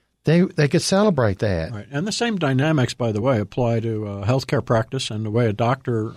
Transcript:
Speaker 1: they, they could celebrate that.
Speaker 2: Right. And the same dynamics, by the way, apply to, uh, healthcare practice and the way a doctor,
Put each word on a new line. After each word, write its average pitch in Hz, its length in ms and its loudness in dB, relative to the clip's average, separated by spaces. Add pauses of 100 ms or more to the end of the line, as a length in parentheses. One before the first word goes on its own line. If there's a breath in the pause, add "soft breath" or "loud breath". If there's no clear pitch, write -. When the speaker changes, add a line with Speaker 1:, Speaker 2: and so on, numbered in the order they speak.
(240)
Speaker 1:
they, 170 180 4
they 151 260 2
could 165 140 2
celebrate 151 580 2
that. 92 320 0
Speaker 2:
Right. 104 180 -10
And 147 160 -4
the 208 60 -4
same 233 260 -2
dynamics, 143 560 2
by 120 160 -2
the 104 100 -2
way, 123 200 2
apply 117 400 0
to, 107 260 -4
uh, 101 200 -8
healthcare 113 380 0
practice 120 460 -2
and 110 160 -6
the 104 40 -6
way 117 180 2
a 104 40 0
doctor, 117 640 -2